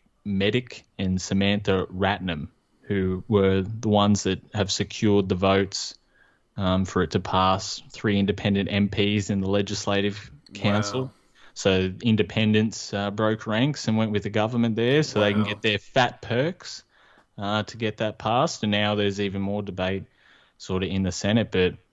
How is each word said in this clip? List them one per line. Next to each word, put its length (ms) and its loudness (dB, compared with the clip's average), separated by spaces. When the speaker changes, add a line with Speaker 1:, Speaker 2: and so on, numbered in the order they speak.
Speaker 1:
Medic, 580 -2
and 240 0
Samantha 720 0
Ratnam, 540 -2
who 460 -2
were 340 4
the 280 -4
ones 340 4
that 180 -2
have 160 0
secured 580 0
the 60 0
votes, 580 0
um, 300 0
for 180 0
it 80 -4
to 80 0
pass. 720 0
Three 260 -2
independent 540 0
M 180 2
Ps 400 0
in 120 -2
the 80 -2
Legislative 840 -2
Council. 500 -2
Speaker 2:
Wow. 80 -12
Speaker 1:
So 380 2
independents, 920 2
uh, 180 -2
broke 360 0
ranks 420 0
and 80 2
went 140 2
with 120 -2
the 60 -6
government 480 0
there 260 2
so 160 -2
they 140 4
can 100 2
Speaker 2:
Wow. 60 -4
Speaker 1:
get 120 -8
their 160 2
fat 440 0
perks, 600 -4
uh, 260 -2
to 140 -16
get 200 -4
that 200 -4
passed. 460 -2
And 80 0
now 240 0
there's 240 0
even 220 -2
more 200 -4
debate 440 -4
sort 260 -4
of 60 -2
in 140 -2
the 80 0
Senate. 400 0
But, 240 2